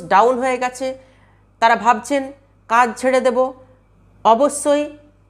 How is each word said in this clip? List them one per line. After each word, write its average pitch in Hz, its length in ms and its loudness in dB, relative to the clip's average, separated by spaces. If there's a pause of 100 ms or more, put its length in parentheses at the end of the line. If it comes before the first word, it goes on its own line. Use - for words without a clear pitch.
(120)
ডাউন 220 220 4 (100)
হয়ে 254 200 -4
গেছে, 254 240 -8 (760)
তারা 226 220 4
ভাবছেন 247 400 0 (500)
কাজ 240 140 2 (120)
ছেড়ে 254 260 0
দেব, 240 120 0 (960)
অবশ্যই 294 500 0 (460)